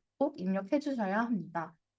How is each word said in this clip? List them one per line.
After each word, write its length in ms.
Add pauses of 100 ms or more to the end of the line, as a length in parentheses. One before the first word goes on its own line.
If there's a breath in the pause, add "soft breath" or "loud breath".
(180)
꼭 220
입력해 400
주셔야 420
합니다. 520 (240)